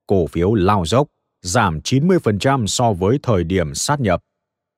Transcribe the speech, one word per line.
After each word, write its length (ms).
Cổ 200
phiếu 280
lao 320
dốc, 220
giảm 380
chín 280
mươi 100
phần 200
trăm 280
so 260
với 300
thời 220
điểm 300
sát 260
nhập. 220